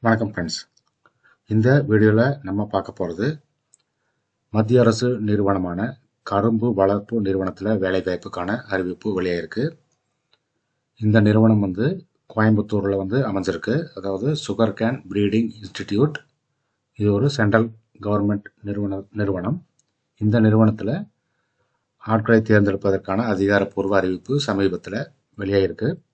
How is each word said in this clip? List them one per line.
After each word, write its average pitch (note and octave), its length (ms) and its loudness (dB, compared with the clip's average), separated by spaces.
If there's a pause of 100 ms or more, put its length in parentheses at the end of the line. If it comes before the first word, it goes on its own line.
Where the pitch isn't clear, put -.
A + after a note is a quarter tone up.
வணக்கம் A2 260 2
ஃப்ரெண்ட்ஸ், E2+ 240 -6 (960)
இந்த G#2+ 160 4 (180)
வீடியோல G#2+ 340 4 (260)
நம்ம G2+ 260 -4
பார்க்க G2 240 -2
போறது F2+ 300 -4 (1300)
மத்திய A2 280 4
அரசு A2+ 240 2 (220)
நிறுவனமான G2 500 0 (520)
கரும்பு A2+ 360 0 (120)
வளர்ப்பு G2+ 360 2 (100)
நிறுவனத்துல F#2+ 480 -2 (100)
வேலைவாய்ப்புக்கான F#2 720 -4 (180)
அறிவிப்பு F#2 420 -4
வெளியாயிருக்கு. F2 480 -4 (1400)
இந்த G#2+ 120 4 (100)
நிறுவனம் G#2+ 380 4
வந்து F#2+ 200 -4 (480)
கோயம்புத்தூர்ல G#2 680 0
வந்து G2 160 -4 (120)
அமைஞ்சிருக்கு. F#2+ 460 -4 (220)
அதாவது F#2+ 320 -4 (160)
சுகர் A2 340 0
கேன் A#2 200 -2 (120)
ப்ரீடிங் G#2 380 0 (100)
இன்ஸ்டிடியூட். G#2+ 560 -4 (840)
இது G#2 160 2
ஒரு C3 200 2
சென்ட்ரல் A2 300 2 (400)
கவர்மெண்ட் G#2 400 -2 (220)
நிறுவன-, G2+ 320 -6 (200)
நிறுவனம். G2 380 -4 (640)
இந்த G#2+ 120 2 (120)
நிறுவனத்துல A2 480 2 (1160)
ஆட்களை A2 260 4 (120)
தேர்ந்தெடுப்பதற்கான G2+ 840 0
அதிகாரப்பூர்வ G2 680 0
அறிவிப்பு F#2 460 -2
சமீபத்துல G2 560 -2 (400)
வெளியாயிருக்கு. G2 480 0 (220)